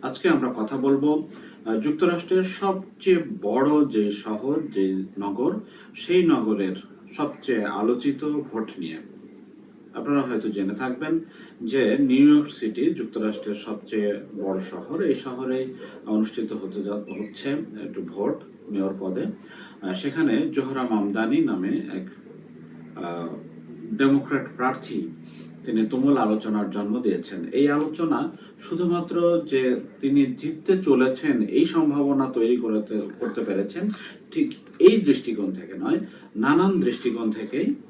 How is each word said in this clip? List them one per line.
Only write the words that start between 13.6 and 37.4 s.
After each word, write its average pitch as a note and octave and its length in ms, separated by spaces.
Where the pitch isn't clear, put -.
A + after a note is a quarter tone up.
বড় F#2+ 240
শহর। D#3 320
এই C#3+ 120
শহরেই B2+ 520
অনুষ্ঠিত G#2+ 460
হতে G2 300
যা-, G2+ 120
হচ্ছে G#2 560
একটু F#2+ 180
ভোট F#2+ 320
মেয়র F#2+ 300
পদে। G2 240
আহ, F#3 120
সেখানে C#3+ 580
জোহরা C3 300
মামদানি A2 580
নামে G2+ 280
এক, - 380
আহ, E2+ 300
ডেমোক্র্যাট C#3 520
প্রার্থী, - 460
তিনি A2 220
তুমুল C3+ 300
আলোচনার G#2+ 540
জন্ম G#2 300
দিয়েছেন। F#2 520
এই C#3+ 160
আলোচনা D3+ 640
শুধুমাত্র E3+ 840
যে C3 300
তিনি C#3 260
জিততে D#3+ 560
চলেছেন C3 600
এই C3+ 240
সম্ভাবনা C#3+ 600
তৈরি A#2+ 300
করতে, G#2+ 440
করতে A2+ 240
পেরেছেন, G#2 460
ঠিক D#3 240
এই G#3+ 220
দৃষ্টিকোণ A2 520
থেকে F2+ 260
নয়, B2 220
নানান D#3 440
দৃষ্টিকোণ A2 500
থেকেই B2+ 440